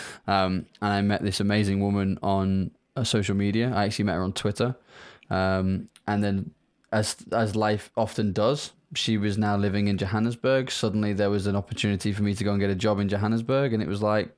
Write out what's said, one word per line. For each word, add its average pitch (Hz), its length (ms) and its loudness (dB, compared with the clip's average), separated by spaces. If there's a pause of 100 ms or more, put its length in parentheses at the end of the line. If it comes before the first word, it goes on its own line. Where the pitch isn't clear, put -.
(280)
Um, 95 380 2 (160)
and 104 140 0
I 98 80 2
met 101 200 2
this 101 180 -2
amazing 101 400 2
woman 98 420 0
on, 95 480 0 (260)
uh, 127 80 -2
social 101 320 0
media. 104 360 2
I 101 120 0
actually 104 220 0
met 92 80 0
her 90 80 0
on 92 100 -2
Twitter. 113 420 -2 (540)
Um, 95 600 0 (160)
and 104 180 0
then 98 280 -2 (380)
as, - 260 0 (160)
as 110 220 0
life 107 440 0
often 107 340 0
does, 110 400 0 (220)
she 110 240 0
was 101 180 0
now 104 180 2
living 101 320 2
in 98 120 2
Johannesburg. 117 720 0
Suddenly 107 420 0
there 101 160 2
was 101 180 0
an 98 80 2
opportunity 101 560 -2
for 104 120 -2
me 101 120 2
to 98 80 -2
go 101 100 0
and 98 60 0
get 98 120 2
a 98 40 0
job 101 240 0
in 101 120 0
Johannesburg. 113 640 0
And 107 80 0
it 78 60 -4
was 101 120 -2
like 107 380 0